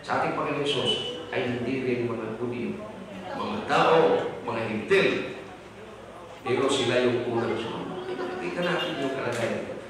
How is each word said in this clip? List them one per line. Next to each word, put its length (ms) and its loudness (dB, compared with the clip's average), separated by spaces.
sa 160 0
ating 160 0
Panginoon 320 -2
Jesus 640 0
ay 160 0
hindi 380 0
rin 260 2
mga 320 -4
Hudyo. 480 -4
Mga 180 -2
tao, 260 6
mga 240 -2
Hintil. 420 4
Pero 240 2
sila 400 4
yung 240 4
unang 240 2
sumamba. 480 -4
Makikita 640 -4
natin 320 0
yung 160 0
kalagayan. 560 -2